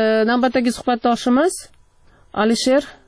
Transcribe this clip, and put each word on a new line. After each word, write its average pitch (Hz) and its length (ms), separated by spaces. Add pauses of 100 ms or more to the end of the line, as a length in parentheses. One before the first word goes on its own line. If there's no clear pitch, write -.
(260)
navbatdagi 247 460
suhbatdoshimiz 247 840 (800)
Alisher 226 500 (240)